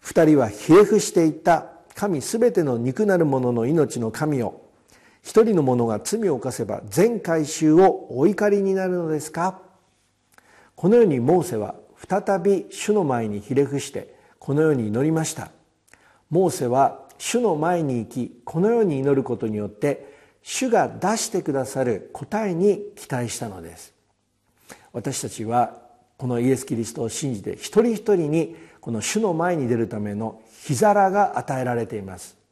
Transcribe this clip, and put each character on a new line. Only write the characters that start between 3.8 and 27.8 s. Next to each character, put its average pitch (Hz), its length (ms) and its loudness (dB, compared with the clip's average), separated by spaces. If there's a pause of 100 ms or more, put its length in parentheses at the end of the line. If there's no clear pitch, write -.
の 110 100 -4
神 151 280 -2
よ。 110 200 -6 (600)
一 - 200 2
人 220 140 4
の 156 80 2
者 123 240 2
が 104 160 -2
罪 226 240 -2
を 151 80 0
犯 123 160 -6
せ 117 140 -6
ば、 98 240 -8
全 202 320 2
会 160 240 -2
衆 156 280 2
を 180 360 4
お 131 180 0
怒 208 220 2
り 202 120 2
に 190 120 0
な 190 140 -2
る 180 80 -2
の 170 140 -4
で 151 120 -4
す - 100 -14
か。」 185 300 -4 (1120)
こ 170 140 0
の 233 80 6
よ 240 60 8
う - 20 6
に 139 160 2
モ 156 240 2
ー - 20 -10
セ 123 80 -6
は 104 200 -6 (340)
再 196 300 0
び 190 320 0
主 - 200 -6
の 208 140 2
前 117 240 -2
に 104 100 -6
ひ 123 160 -6
れ 139 80 4
伏 135 160 -2
し - 120 -12
て、 - 240 -14 (220)
こ - 160 -6
の 147 80 2
よ 156 100 4
う 143 40 2
に 110 140 -2
祈 120 160 0
り 160 80 0
ま 160 100 0
し - 100 -6
た。 - 180 -12 (800)
モ 170 220 2
ー - 20 -8
セ 131 140 -4
は 127 360 2 (140)
主 - 220 -2
の 208 160 2
前 165 280 0
に 131 160 -2
行 107 100 -8
き、 - 340 -8
こ - 160 -6
の 196 100 2
よ 233 120 2
う - 20 4
に 151 160 0
祈 139 160 2
る 131 80 0
こ 120 140 -4
と 113 100 -6
に 107 80 -4
よ 104 120 -6
っ - 20 -8
て、 - 440 -6 (280)
主 - 280 -4
が 180 200 2
出 190 260 -2
し - 140 -6
て 190 120 -2
く 151 120 -4
だ 135 120 0
さ 131 180 -4
る 120 280 -4
答 208 380 -6
え 180 40 -2
に 185 300 2 (140)
期 - 120 -20
待 123 200 -4
し - 100 -10
た 117 80 -8
の 92 140 -14
で 82 160 -18
す。 - 160 -20 (1000)
私 120 300 -8
た 113 80 -8
ち 107 160 -10
は 117 320 0 (400)
こ 127 100 -8
の 120 140 -2
イ 127 80 2
エ 131 80 4
ス・ - 80 -10
キ - 100 -4
リ 113 80 -4
ス 110 100 -10
ト - 80 -8
を 117 60 -4
信 135 260 -6
じ 101 80 -10
て、 92 120 -8
一 - 280 0